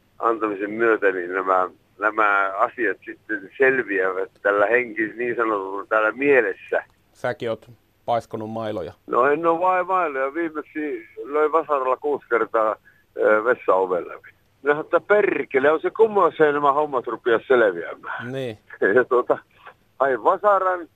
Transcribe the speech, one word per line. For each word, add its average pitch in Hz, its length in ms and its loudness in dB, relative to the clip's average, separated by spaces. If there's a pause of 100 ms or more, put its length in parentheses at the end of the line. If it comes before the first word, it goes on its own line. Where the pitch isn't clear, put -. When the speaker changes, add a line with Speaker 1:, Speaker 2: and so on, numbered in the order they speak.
(200)
Speaker 1:
antamisen 107 520 -2
myötä, 110 400 2
niin 90 220 -6
nämä, 92 360 0 (300)
nämä 101 580 0
asiat 110 480 -2
sitten 104 520 -10
selviävät 98 760 0 (100)
tällä 101 240 2
henki-, 110 520 -2
niin 120 180 -4
sanotulla 101 540 -4
täällä 110 220 2
mielessä. 117 720 0 (300)
Speaker 2:
Säkin 123 360 -8
oot 113 200 -8 (360)
paiskonut 113 440 -4
mailoja. 104 440 -8 (140)
Speaker 1:
No 120 200 2
en 156 180 0
oo 165 140 2
vain 180 280 0
mailoja, 147 460 -2
viimeksi 151 720 -8 (160)
löin 147 280 0
vasaralla 143 460 0
kuusi 147 320 -4
kertaa, 110 460 0 (420)
ö, 107 260 2
vessaoven 95 640 0
läpi. - 220 -18 (320)
Minä 143 120 0
sanoin, 151 120 -4
että 170 220 0
perkele, 151 640 2
on 156 100 0
se 180 100 -4
kummoiseen 180 640 2
nämä 147 200 2
hommat 143 340 -2
rupia 113 400 0
selviämään. 107 840 0
Speaker 2:
Niin. 127 260 -8 (240)
Speaker 1:
<laughs> 101 140 2
Ja 123 100 6
tuota, 123 320 0 (640)
hain 131 240 0
vasaran 185 720 2